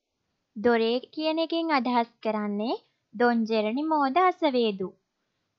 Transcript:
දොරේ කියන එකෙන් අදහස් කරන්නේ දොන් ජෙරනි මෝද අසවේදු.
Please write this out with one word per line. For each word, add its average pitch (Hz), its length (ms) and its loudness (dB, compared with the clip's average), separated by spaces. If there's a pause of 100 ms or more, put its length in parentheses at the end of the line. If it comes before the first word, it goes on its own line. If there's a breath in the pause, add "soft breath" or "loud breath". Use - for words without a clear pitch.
(560)
දොරේ 226 400 2 (120)
කියන 311 300 -4
එකෙන් 330 320 -2
අදහස් 240 380 0 (120)
කරන්නේ 214 600 -4 (320)
දොන් 233 300 2
ජෙරනි 220 380 -2
මෝද 294 360 0
අසවේදු. 247 680 2 (720)